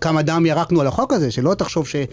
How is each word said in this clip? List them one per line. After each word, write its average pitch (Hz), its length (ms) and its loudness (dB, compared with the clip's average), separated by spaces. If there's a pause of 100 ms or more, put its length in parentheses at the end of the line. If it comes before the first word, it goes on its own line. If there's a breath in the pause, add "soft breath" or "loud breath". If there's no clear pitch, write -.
כמה 160 220 0
דם 165 240 2
ירקנו 160 340 2
על 139 60 2
החוק 240 260 0
הזה, 156 180 0
שלא 147 240 0
תחשוב 160 340 -4
ש-, - 80 -8 (160)